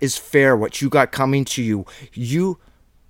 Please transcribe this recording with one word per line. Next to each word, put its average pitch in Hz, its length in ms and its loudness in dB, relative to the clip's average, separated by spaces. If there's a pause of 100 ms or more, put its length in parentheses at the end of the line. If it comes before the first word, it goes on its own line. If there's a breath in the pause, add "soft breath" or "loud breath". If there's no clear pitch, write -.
is 135 160 -2
fair, 135 400 4
what 107 240 -6
you 139 80 0
got 139 220 2
coming 135 340 0
to - 160 -6
you. 107 240 -2 (280 loud breath)
You 160 440 -2 (520)